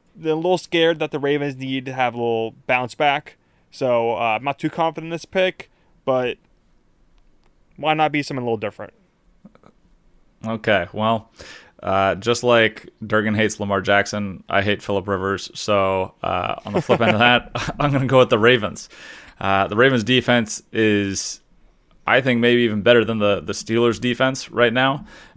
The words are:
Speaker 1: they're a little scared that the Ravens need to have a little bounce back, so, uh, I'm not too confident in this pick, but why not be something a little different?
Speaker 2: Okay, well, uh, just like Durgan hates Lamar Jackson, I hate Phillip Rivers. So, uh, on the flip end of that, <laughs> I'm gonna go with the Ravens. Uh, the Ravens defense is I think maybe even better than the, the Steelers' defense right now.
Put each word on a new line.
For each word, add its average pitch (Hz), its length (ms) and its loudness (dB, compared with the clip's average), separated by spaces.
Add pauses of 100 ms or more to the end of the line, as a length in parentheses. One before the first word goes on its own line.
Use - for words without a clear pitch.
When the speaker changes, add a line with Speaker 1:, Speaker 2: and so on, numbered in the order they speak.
(160)
Speaker 1:
they're 156 180 -4
a - 20 0
little 175 220 2
scared 165 400 0
that 151 140 -6
the 147 80 -6
Ravens 143 380 -2
need 131 280 -6
to 131 80 -8
have 123 220 -2
a - 20 -10
little 113 380 -2 (100)
bounce 127 300 -2
back, 147 420 -2 (320)
so, 120 440 0
uh, 110 240 -2
I'm 120 60 -12
not 139 140 -4
too 156 140 -6
confident 165 340 -4
in 165 60 -10
this 165 140 -10
pick, 185 440 -4 (360)
but 127 320 -2 (1400)
why 151 180 -2
not 156 180 0
be 147 120 -2
something 135 180 -8
a 123 40 -6
little 113 120 -2
different? 104 360 -10 (1500)
Speaker 2:
Okay, 107 460 0
well, 107 400 -2 (500)
uh, 95 340 0
just 117 280 -2
like 117 460 2 (160)
Durgan 107 280 0
hates 107 260 0
Lamar 101 220 -2
Jackson, 101 680 -2
I 98 120 2
hate 101 220 -2
Phillip 101 240 -4
Rivers. 98 460 -4
So, 95 680 -2
uh, 90 340 -4 (100)
on 104 80 -8
the 143 80 -2
flip 113 200 0
end 110 100 4
of 107 80 0
that, 120 320 2 (240)
<laughs> - 40 -6
I'm 143 120 0
gonna 135 160 0
go 131 120 4
with 120 100 6
the 120 80 4
Ravens. 110 520 2 (500)
Uh, 98 280 2
the 101 80 -6
Ravens 123 280 4
defense 120 580 0 (100)
is 104 680 0 (640)
I 120 140 4
think 123 220 0
maybe 120 220 4
even 107 180 0
better 117 240 6
than 110 140 -2
the, 101 200 2
the 85 140 -8
Steelers' 113 440 0
defense 127 540 -2
right 117 220 2
now. 135 320 0 (320)